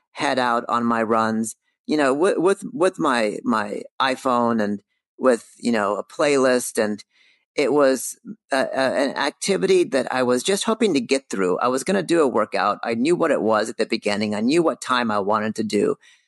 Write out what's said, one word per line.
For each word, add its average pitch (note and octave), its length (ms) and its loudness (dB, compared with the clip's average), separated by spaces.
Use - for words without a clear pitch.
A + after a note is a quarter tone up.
head C#3 260 -2
out A#2+ 280 0
on A#2+ 160 0
my A#2 200 0
runs, A2 520 0
you D3+ 120 0
know, C#3 160 2
with, E3+ 240 2
with, F#3+ 260 0
with F3+ 240 0
my, A#2+ 460 0
my G#2+ 400 -2
iPhone A#2+ 580 0
and G#2 200 -2
with, A#2+ 400 0
you A#2+ 120 -2
know, G#2 260 0
a F#2 60 -8
playlist. C3 800 0
And G#2 200 -4
it C3+ 160 0
was C3+ 460 2
a, C3+ 60 0
a, C3 220 -2
an B2+ 380 0
activity F#3 640 0
that C3 280 -2
I B2+ 120 0
was B2 180 0
just G3 220 -2
hoping G#3+ 320 0
to C3+ 60 2
get C3+ 280 -2
through. F#2 300 0
I - 80 0
was C3 160 -2
gonna F#3+ 180 0
do E3 200 2
a C#3+ 60 4
workout. G#2 560 0
I A2+ 120 -2
knew C#3+ 200 2
what E3 160 0
it E2+ 100 2
was G#2+ 280 0
at - 80 -14
the A2 80 0
beginning. G#2 480 -2
I G#2 80 -2
knew D3 220 2
what C#3+ 180 0
time B2 300 0
I G#2 80 0
wanted G#2+ 360 -2
to A2 80 -4
do. G2+ 320 0